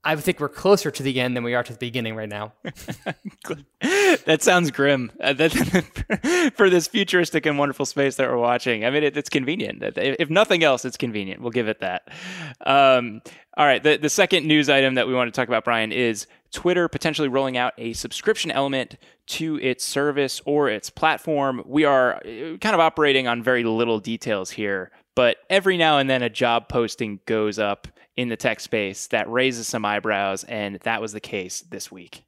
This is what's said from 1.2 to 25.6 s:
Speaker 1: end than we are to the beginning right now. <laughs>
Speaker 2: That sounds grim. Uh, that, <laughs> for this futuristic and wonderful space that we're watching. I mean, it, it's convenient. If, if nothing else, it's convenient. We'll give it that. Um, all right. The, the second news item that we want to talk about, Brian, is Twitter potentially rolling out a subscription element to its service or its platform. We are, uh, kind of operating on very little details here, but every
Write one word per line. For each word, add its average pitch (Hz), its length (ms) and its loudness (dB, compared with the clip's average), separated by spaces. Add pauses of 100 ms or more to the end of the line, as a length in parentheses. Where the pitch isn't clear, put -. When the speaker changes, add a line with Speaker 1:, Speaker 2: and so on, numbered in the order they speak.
Speaker 1:
end 123 160 0
than 120 80 -4
we 120 100 -2
are 123 80 0
to 120 120 -10
the - 40 -20
beginning 117 360 -6
right 110 140 -8
now. 104 300 -10
<laughs> - 40 -20 (1600)
Speaker 2:
That 156 160 2
sounds 175 300 4
grim. 139 400 0 (100)
Uh, 139 120 0
that, 214 1160 0
<laughs> - 40 -20
for 202 120 6
this 175 200 4
futuristic 180 580 0
and 143 120 0
wonderful 143 280 -2
space 139 300 -2
that 131 120 0
we're 127 80 0
watching. 120 480 0
I 123 60 2
mean, 151 140 0
it, 143 120 0
it's 147 120 -6
convenient. 131 540 -4
If, 104 140 -6
if 139 340 -2
nothing 180 340 2
else, 135 200 2
it's 127 120 -8
convenient. 104 440 -6
We'll 120 120 -8
give 113 160 0
it 110 100 -4
that. 90 300 -4 (580)
Um, 127 560 4 (340)
all 151 80 4
right. 127 180 4
The, 156 160 4
the 147 120 6
second 180 360 2
news 151 220 4
item 135 280 4
that 123 100 2
we 127 80 0
want 120 180 0
to - 80 -4
talk 117 80 0
about, 113 160 0
Brian, 113 280 0
is 113 340 -2 (260)
Twitter 175 360 0
potentially 151 400 -2
rolling 131 280 -2
out 123 220 0
a 117 140 -8
subscription 175 580 -4
element 135 460 -2 (320)
to 156 320 -4
its 127 240 -2
service 143 600 -2
or 147 240 0
its 107 220 -6
platform. 139 760 -2
We 151 200 0
are, 131 320 4
uh, 151 440 -12
kind 214 140 0
of 170 60 4
operating 143 480 4
on 117 140 -2
very 123 220 2
little 113 360 0
details 107 500 -4
here, 98 400 -6 (240)
but 123 220 4 (120)
every 190 280 2